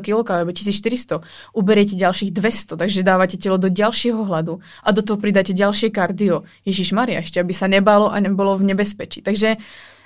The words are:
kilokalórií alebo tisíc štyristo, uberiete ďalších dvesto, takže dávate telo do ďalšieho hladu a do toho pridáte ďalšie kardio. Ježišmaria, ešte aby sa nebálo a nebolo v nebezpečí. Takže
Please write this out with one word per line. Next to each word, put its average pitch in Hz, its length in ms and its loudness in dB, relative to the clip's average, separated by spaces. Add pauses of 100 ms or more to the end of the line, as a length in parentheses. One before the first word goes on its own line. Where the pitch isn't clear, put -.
kilokalórií 202 420 0
alebo 175 80 -4
tisíc 202 240 -2
štyristo, 226 480 -4 (320)
uberiete 208 400 2
ďalších 185 400 0
dvesto, 202 400 -2
takže 190 240 -2
dávate 185 400 2
telo 190 160 0
do 190 160 0
ďalšieho 220 480 0
hladu 165 400 -4 (240)
a 214 80 2
do 190 80 2
toho 208 160 -2
pridáte 202 400 0
ďalšie 202 320 2
kardio. 190 560 0 (240)
Ježišmaria, 190 560 -2
ešte - 160 -4
aby 180 160 -2
sa - 80 -4
nebálo 196 480 4
a 185 80 -2
nebolo 196 320 0
v 196 160 2
nebezpečí. 202 560 -4
Takže 214 320 0 (500)